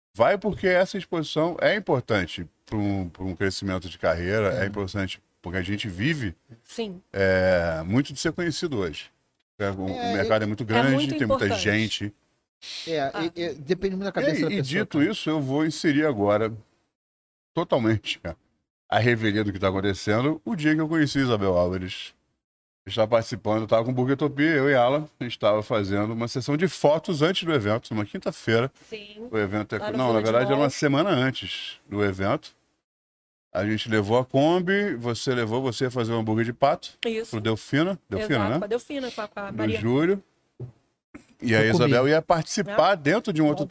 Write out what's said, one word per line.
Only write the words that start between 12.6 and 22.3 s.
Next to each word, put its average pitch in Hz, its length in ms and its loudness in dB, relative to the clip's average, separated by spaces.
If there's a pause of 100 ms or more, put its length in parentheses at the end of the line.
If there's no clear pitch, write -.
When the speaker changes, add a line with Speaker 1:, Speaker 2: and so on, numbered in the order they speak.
Speaker 2:
É, 160 140 -2 (140)
Speaker 3:
Ah. 165 220 -4
Speaker 2:
e, 175 60 -8
e, 160 120 -4
depende 185 420 -4
muito 196 160 -6
da 165 80 -2
Speaker 1:
E 170 40 0
aí, - 60 0
Speaker 2:
cabeça 156 180 0
da - 40 -2
Speaker 1:
e - 40 -2
Speaker 2:
pessoa, 139 60 0
Speaker 1:
dito 156 360 -2
Speaker 2:
cara. 160 120 4
Speaker 1:
isso, - 200 -4
eu 156 100 0
vou 139 260 0
inserir 156 400 2
agora, 107 460 2 (1040)
totalmente, 113 640 0 (680)
a 104 100 2
revelia 110 460 2
do 101 80 -2
que 92 60 -8
tá 95 100 2
acontecendo, 104 760 0
o 226 100 -4
dia 151 200 2
que 156 60 2
eu 156 80 0
conheci 151 300 2
Isabel 101 380 2
Álvares. 92 580 -2 (720)